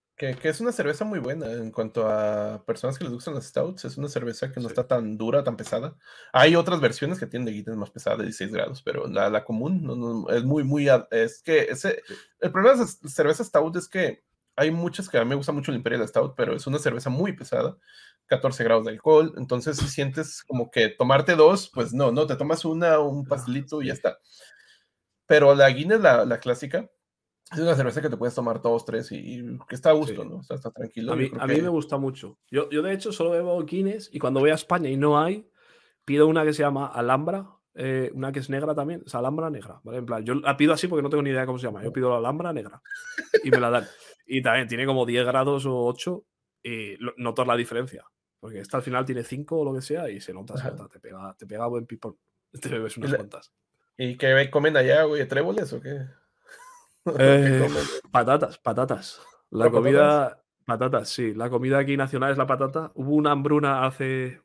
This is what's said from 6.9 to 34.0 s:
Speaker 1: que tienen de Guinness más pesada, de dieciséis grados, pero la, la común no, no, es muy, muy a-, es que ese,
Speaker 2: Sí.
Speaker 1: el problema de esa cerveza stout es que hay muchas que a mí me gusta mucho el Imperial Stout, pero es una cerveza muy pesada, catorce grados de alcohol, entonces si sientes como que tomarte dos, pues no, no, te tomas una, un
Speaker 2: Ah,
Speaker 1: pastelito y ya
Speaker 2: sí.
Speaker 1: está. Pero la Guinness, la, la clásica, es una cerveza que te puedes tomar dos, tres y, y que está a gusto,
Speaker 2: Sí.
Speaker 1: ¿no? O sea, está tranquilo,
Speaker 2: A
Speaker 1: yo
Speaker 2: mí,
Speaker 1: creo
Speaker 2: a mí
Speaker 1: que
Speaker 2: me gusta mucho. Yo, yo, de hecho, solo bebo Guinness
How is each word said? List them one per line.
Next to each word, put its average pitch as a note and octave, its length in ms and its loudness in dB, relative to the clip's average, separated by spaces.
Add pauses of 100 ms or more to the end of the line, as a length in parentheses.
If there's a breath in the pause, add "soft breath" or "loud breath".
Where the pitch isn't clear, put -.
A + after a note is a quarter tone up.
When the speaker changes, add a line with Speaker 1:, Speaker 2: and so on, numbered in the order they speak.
Speaker 1:
que - 80 -8
tienen B2 200 -6
de A2 60 -6
Guinness G#2+ 240 -10
más G2+ 140 -8
pesada, - 280 -4
de G#2 60 -4
dieciséis G2+ 280 -8
grados, - 300 -6
pero - 260 -6
la, G2+ 220 0
la G#2+ 120 -2
común D3+ 400 -4
no, B2+ 140 -6
no, A#2 340 -6
es A#2+ 140 0
muy, C#3+ 200 2
muy C#3+ 240 0
a-, B2 220 4
es A2+ 320 0
que D#3+ 200 4
ese, - 440 -4
Speaker 2:
Sí. - 80 -16 (260 loud breath)
Speaker 1:
el C#3 120 -2
problema A3 240 6
de A#3+ 80 2
esa - 240 -10
cerveza D#3 340 2
stout D#3+ 340 2
es F3 120 -8
que F3 340 -4 (320)
hay D3+ 160 2
muchas E3+ 380 -4
que - 80 0
a A#2 80 4
mí A#2+ 60 -2
me C#3 40 0
gusta C#3+ 180 -4
mucho C#3+ 200 -4
el A#2+ 60 -2
Imperial A#2 280 -2
Stout, - 300 0
pero A#2 180 0
es - 120 -8
una C#3 120 -2
cerveza B2 300 -2
muy E3 240 -2
pesada, - 460 -4 (480 soft breath)
catorce C3 360 0
grados A2+ 220 4
de A2+ 60 -4
alcohol, D#3 480 4
entonces B2+ 400 -4
si C#3 100 -2
sientes C#3 560 -6
como B2 260 -4
que A2 200 2
tomarte C#3 460 2
dos, F3 360 6
pues A#2+ 220 -4
no, C3 180 2
no, C#3 140 2
te C3 100 -2
tomas D#3 300 -2
una, D#3+ 320 4
un C#3+ 260 0
Speaker 2:
Ah, C3 60 -16
Speaker 1:
pastelito C3+ 500 -4
y C3 60 -4
ya - 80 -4
Speaker 2:
sí. - 20 -12
Speaker 1:
está. - 220 -4 (1080 soft breath)
Pero C#3+ 280 10
la C#3 160 10
Guinness, E3 300 2
la, B2 240 8
la A#2+ 140 -2
clásica, C#3+ 520 -4 (600)
es E3+ 80 -8
una E3 160 2
cerveza C3 280 0
que D3+ 60 -2
te A#2 80 -4
puedes A#2+ 180 -4
tomar A#2 260 -2
dos, A#2 240 0
tres A2+ 280 -6
y, - 40 -10 (220)
y B2 200 -12 (100)
que B2 60 -12
está C#3+ 160 2
a D#3 40 10
gusto, A#2 280 -2
Speaker 2:
Sí. - 60 -12
Speaker 1:
¿no? F3 80 -14
O F#3 60 -14
sea, - 140 -10
está A#2+ 140 -10
tranquilo, A#2 420 -8
Speaker 2:
A D#3+ 40 -2
Speaker 1:
yo C3 60 0
Speaker 2:
mí, C3+ 80 -2
Speaker 1:
creo A#2+ 120 -8
Speaker 2:
a C3+ 40 -4
mí C#3 100 0
Speaker 1:
que D#3+ 60 2
Speaker 2:
me F3 60 -2
gusta D3+ 300 -4
mucho. C3+ 400 -8 (120)
Yo, D3+ 200 -2
yo, D3+ 120 -2
de F#3+ 100 -2
hecho, G3 200 -6
solo E3+ 180 0
bebo F3 340 -2
Guinness G3 480 -4